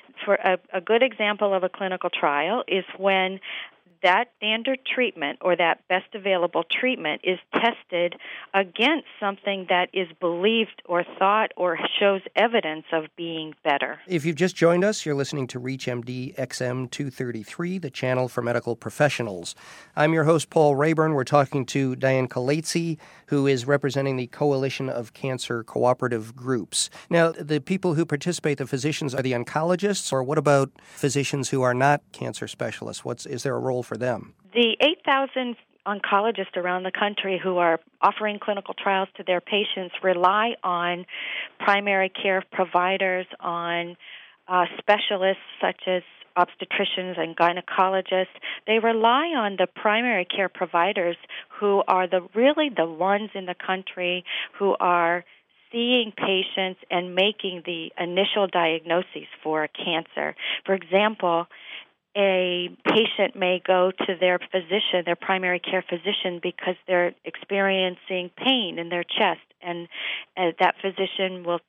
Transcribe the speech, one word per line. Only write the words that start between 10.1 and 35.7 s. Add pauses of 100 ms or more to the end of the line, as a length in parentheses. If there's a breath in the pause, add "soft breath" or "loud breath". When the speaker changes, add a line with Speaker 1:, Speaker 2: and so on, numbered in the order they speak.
Speaker 1:
believed
or (140)
thought
or (220)
shows (140)
evidence
of (100)
being (100)
better.
Speaker 2:
If
you've
just
joined
us,
you're
listening
to
Reach
M
D
X
M
two
thirty-three,
the
channel
for
medical
professionals. (400 loud breath)
I'm
your
host,
Paul
Rayburn.
We're
talking
to
Diane
Kalatzy, (300 loud breath)
who
is
representing
the
Coalition
of
Cancer
Cooperative
Groups. (200 loud breath)
Now,
the
people
who
participate,
the
physicians,
are
the
oncologists,
or
what
about (100)
physicians
who
are
not (100)
cancer
specialists?
What's,
is
there
a
role
for
them? (200)
Speaker 1:
The
eight
thousand (320)